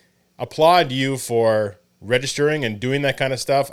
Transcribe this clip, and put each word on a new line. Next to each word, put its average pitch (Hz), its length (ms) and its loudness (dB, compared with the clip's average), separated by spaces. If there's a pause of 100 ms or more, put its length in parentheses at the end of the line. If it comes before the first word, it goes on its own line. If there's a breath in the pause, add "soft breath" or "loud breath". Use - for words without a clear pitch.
(380)
applaud 156 520 2
you 135 280 -2
for 110 560 0 (260)
registering 139 640 0
and 107 140 -4
doing 131 240 -2
that 135 140 0
kind 135 160 -2
of 117 80 -6
stuff. 139 320 0